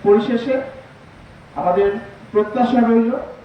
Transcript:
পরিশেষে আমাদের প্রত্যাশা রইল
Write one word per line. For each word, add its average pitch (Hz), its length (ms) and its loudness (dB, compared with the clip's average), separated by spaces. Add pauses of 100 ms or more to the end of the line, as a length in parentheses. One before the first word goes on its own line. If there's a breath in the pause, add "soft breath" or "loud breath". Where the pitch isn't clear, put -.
পরিশেষে 233 580 2 (920)
আমাদের 196 420 0 (340)
প্রত্যাশা 240 500 0
রইল 226 300 2 (340)